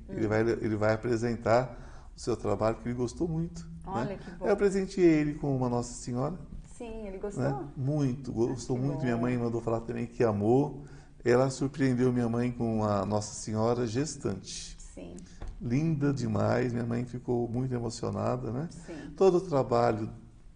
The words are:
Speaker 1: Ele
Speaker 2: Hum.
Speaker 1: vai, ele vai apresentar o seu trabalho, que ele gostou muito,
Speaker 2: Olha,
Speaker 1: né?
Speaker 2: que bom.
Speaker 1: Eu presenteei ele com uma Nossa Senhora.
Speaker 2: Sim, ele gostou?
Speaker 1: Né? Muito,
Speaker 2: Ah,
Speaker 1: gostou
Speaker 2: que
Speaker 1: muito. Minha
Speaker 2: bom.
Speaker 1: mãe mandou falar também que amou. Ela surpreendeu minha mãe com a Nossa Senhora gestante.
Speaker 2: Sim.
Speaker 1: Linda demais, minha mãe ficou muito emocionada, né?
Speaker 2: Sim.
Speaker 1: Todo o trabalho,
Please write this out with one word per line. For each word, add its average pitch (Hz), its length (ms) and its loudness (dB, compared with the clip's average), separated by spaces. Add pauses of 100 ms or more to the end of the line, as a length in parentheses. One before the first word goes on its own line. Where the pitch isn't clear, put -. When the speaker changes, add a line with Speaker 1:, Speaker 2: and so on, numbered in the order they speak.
Speaker 1:
Ele 110 160 -2
Speaker 2:
Hum. 104 40 0
Speaker 1:
vai, 110 120 4
ele 113 340 2
vai 107 180 2
apresentar 117 1200 0
o - 40 -16
seu 113 160 -2
trabalho, 104 420 0
que - 120 -8
ele 123 60 -4
gostou 123 320 -2
muito, 165 400 -4 (180)
Speaker 2:
Olha, 190 200 -2
Speaker 1:
né? 196 180 -6
Speaker 2:
que - 80 -12
bom. 180 140 -8
Speaker 1:
Eu 202 120 4
presenteei 190 500 4
ele 151 280 6
com 143 200 0
uma 127 140 0
Nossa 120 240 -2
Senhora. 131 440 -4 (400)
Speaker 2:
Sim, 220 300 -10
ele 190 100 -10
gostou? 202 260 -4
Speaker 1:
Né? 139 320 -2
Muito, 139 560 0
Speaker 2:
Ah, - 20 -8 (140)
Speaker 1:
gostou 131 280 -4
Speaker 2:
que 120 80 -2
Speaker 1:
muito. 139 200 -2
Minha 120 120 2
Speaker 2:
bom. 117 80 0
Speaker 1:
mãe 123 140 0
mandou 117 240 0
falar 113 200 0
também 117 240 -6
que - 180 -2
amou. 117 600 4 (420)
Ela 123 240 6
surpreendeu 131 640 2
minha 123 160 2
mãe 120 220 0
com 113 320 0
a 101 220 2
Nossa 104 280 0
Senhora 117 540 2
gestante. 117 920 -4
Speaker 2:
Sim. - 360 -16 (460)
Speaker 1:
Linda 147 500 2
demais, 117 600 0
minha 120 120 -2
mãe 117 200 -2
ficou 120 420 -2
muito 127 260 -2
emocionada, 117 800 -2
né? 139 200 -4
Speaker 2:
Sim. - 440 -12
Speaker 1:
Todo 185 220 6
o 175 40 4
trabalho, 120 680 2 (460)